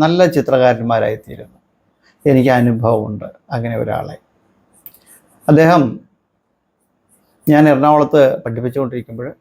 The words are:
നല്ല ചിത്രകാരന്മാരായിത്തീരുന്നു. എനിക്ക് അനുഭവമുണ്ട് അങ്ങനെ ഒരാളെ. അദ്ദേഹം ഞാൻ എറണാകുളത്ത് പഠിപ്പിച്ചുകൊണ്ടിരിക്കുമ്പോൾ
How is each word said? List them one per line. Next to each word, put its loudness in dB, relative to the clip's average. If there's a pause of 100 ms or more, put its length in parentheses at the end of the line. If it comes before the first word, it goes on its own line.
നല്ല 0 (160)
ചിത്രകാരന്മാരായിത്തീരുന്നു. -2 (680)
എനിക്ക് 4
അനുഭവമുണ്ട് 0 (260)
അങ്ങനെ -6
ഒരാളെ. -8 (1300)
അദ്ദേഹം 4 (1600)
ഞാൻ 4 (100)
എറണാകുളത്ത് 2 (220)
പഠിപ്പിച്ചുകൊണ്ടിരിക്കുമ്പോൾ -8 (120)